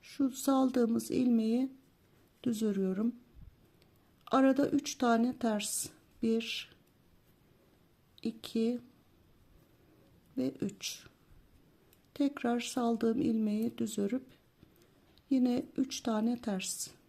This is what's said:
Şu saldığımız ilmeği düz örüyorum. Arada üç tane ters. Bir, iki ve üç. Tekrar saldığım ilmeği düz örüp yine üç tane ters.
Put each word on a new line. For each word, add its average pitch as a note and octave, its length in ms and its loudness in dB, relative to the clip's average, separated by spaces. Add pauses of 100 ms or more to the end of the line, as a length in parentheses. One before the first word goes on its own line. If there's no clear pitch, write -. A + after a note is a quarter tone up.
Şu C4+ 300 -2
saldığımız B3 800 2
ilmeği A#3+ 600 2 (720)
düz A3 200 -2
örüyorum. G3 520 0 (1160)
Arada C4+ 380 4
üç - 260 -2
tane A#3+ 420 2
ters. G#3+ 520 -2 (340)
Bir, A3+ 520 -2 (1500)
iki A#3 580 -4 (1600)
ve - 140 -2
üç. - 560 -8 (1040)
Tekrar C4 460 0
saldığım A#3 640 0
ilmeği A3 560 0
düz A3 200 -4
örüp G#3 280 -2 (1040)
yine B3+ 360 2 (120)
üç - 240 -2
tane A#3 400 0
ters. - 460 -4 (220)